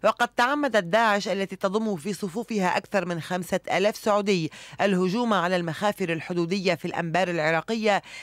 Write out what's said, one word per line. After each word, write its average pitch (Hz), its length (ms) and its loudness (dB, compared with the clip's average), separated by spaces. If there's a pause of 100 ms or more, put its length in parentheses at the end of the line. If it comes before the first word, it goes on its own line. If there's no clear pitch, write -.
وقد 220 240 2
تعمدت 247 560 0
داعش 202 440 2
التي 190 280 -2
تضم 202 400 -2
في 165 160 -6
صفوفها 196 640 -2
أكثر 190 300 -2
من 170 140 -4
خمسة 180 400 -4 (120)
آلاف 190 240 2
سعودي 202 560 0 (280)
الهجوم 196 520 2
على 185 240 2
المخافر 175 560 -2
الحدودية 175 600 0
في - 100 -6
الأنبار 170 440 0
العراقية، 175 760 0 (200)